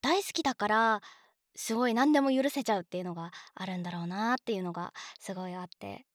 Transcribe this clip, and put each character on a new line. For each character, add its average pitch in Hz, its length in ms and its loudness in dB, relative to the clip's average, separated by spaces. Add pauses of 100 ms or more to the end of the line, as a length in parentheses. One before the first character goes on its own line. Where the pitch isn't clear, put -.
大 370 220 2
好 - 60 -8
き - 140 -4
だ 262 120 0
か 208 120 -2
ら、 220 340 4 (540)
す - 200 -4
ご 247 120 2
い 233 60 2
何 262 180 6
で 294 100 8
も 269 120 4
許 262 160 4
せ 277 140 -4
ち - 60 -2
ゃ 208 100 2
う - 20 -6
っ - 20 -8
て 180 140 -8
い 180 40 -4
う - 20 -6
の 180 100 -6
が 170 180 -10 (240)
あ 185 100 -8
る 185 120 -4
ん 180 60 -4
だ 175 80 -6
ろ 175 120 -6
う 170 40 -4
な 214 280 0
っ - 20 -2
て - 160 -4
い 190 60 -2
う 185 40 -4
の 175 100 -4
が 175 200 -8 (260)
す - 140 -10
ご 185 160 -8
い 180 60 -8
あ 180 80 -8
っ 180 40 -12
て。 - 480 -14